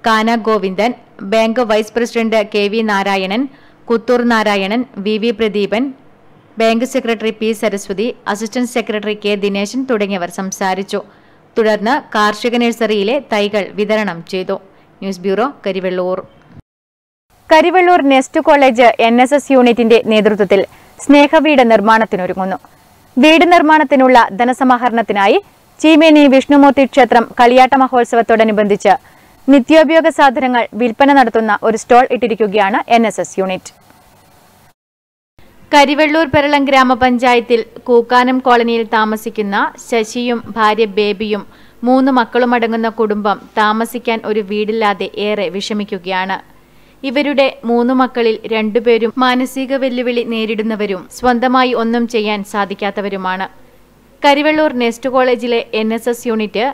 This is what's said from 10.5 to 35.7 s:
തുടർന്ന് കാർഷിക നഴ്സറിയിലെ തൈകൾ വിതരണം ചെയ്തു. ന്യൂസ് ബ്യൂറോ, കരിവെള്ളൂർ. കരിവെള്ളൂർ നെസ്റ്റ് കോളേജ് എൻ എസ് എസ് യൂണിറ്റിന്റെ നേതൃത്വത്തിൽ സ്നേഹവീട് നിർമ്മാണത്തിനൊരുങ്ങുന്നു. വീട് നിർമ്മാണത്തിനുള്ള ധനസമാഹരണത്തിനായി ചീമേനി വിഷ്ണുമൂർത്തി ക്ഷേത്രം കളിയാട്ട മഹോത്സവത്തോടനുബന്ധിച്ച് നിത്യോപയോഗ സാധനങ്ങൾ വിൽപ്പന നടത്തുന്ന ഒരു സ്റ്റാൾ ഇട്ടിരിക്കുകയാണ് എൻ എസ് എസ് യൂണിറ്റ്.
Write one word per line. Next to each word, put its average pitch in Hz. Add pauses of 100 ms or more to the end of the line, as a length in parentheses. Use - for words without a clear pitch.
തുടർന്ന് 214 (200)
കാർഷിക 214
നഴ്സറിയിലെ 220 (160)
തൈകൾ 208 (160)
വിതരണം 202 (120)
ചെയ്തു. 185 (460)
ന്യൂസ് 190
ബ്യൂറോ, 202 (180)
കരിവെള്ളൂർ. 185 (1300)
കരിവെള്ളൂർ 349 (100)
നെസ്റ്റ് 269
കോളേജ് 262 (200)
എൻ 233 (100)
എസ് 285
എസ് -
യൂണിറ്റിന്റെ 240 (140)
നേതൃത്വത്തിൽ 202 (420)
സ്നേഹവീട് 285 (100)
നിർമ്മാണത്തിനൊരുങ്ങുന്നു. 190 (580)
വീട് 311 (100)
നിർമ്മാണത്തിനുള്ള 294 (220)
ധനസമാഹരണത്തിനായി 240 (420)
ചീമേനി 311 (140)
വിഷ്ണുമൂർത്തി 277
ക്ഷേത്രം 240 (160)
കളിയാട്ട 254
മഹോത്സവത്തോടനുബന്ധിച്ച് 220 (580)
നിത്യോപയോഗ 311 (100)
സാധനങ്ങൾ 262 (180)
വിൽപ്പന 247
നടത്തുന്ന 220 (160)
ഒരു 220
സ്റ്റാൾ 247 (100)
ഇട്ടിരിക്കുകയാണ് 214 (180)
എൻ 233
എസ് 190
എസ് -
യൂണിറ്റ്. 185 (2000)